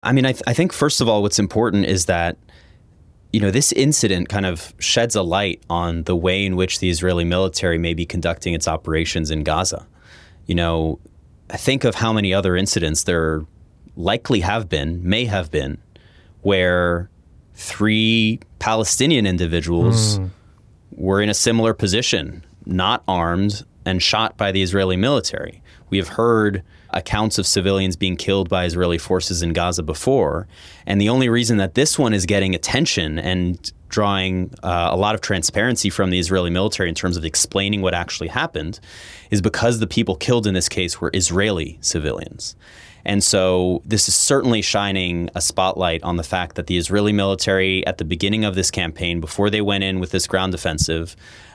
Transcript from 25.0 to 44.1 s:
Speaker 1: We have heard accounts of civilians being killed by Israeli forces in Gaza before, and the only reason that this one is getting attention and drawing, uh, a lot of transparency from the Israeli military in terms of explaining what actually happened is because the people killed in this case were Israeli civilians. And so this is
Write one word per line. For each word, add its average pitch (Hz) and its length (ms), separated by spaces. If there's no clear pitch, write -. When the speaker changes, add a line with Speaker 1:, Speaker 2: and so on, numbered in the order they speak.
Speaker 1:
We 98 80
have 90 100
heard 110 560
accounts 107 480
of 95 80
civilians 95 480
being 90 220
killed 98 320
by 90 160
Israeli 87 340
forces 87 440
in 85 100
Gaza 87 320
before, 80 640
and 98 160
the 104 80
only 127 200
reason 117 300
that 95 160
this 143 220
one 123 160
is 95 140
getting 98 300
attention 85 640
and 90 500
drawing, 95 600
uh, 87 260
a - 60
lot 104 180
of 104 60
transparency 104 680
from 92 220
the 90 80
Israeli 90 320
military 92 380
in 82 80
terms 90 200
of 80 80
explaining 98 560
what 90 140
actually 87 340
happened 104 520
is 104 100
because 113 380
the 110 80
people 98 300
killed 117 320
in 95 60
this 90 140
case - 320
were 82 140
Israeli 92 640
civilians. - 760
And 101 180
so 92 600
this 104 240
is - 80